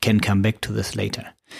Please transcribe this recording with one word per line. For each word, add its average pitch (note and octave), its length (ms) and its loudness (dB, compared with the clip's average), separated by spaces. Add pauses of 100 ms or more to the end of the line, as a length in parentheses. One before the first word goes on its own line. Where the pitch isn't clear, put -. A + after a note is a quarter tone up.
can A2 200 4
come G2 220 2
back A2 180 0
to - 120 -6
this G#2+ 220 -4
later. G2 400 -6 (240)